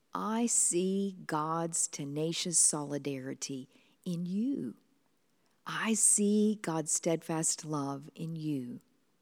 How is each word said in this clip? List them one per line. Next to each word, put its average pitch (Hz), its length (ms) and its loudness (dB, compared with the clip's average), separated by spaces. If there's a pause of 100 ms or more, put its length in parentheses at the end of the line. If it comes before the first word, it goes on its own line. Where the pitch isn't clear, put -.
(120)
I 214 340 0
see 190 680 2 (100)
God's 165 600 0
tenacious 156 720 -2
solidarity 139 1080 -2 (360)
in 175 220 -4
you. 208 480 -2 (880)
I 214 300 -2
see 208 680 4
God's 160 280 0
steadfast 165 720 0
love 143 520 -4
in 165 180 -6
you. 139 460 -4 (420)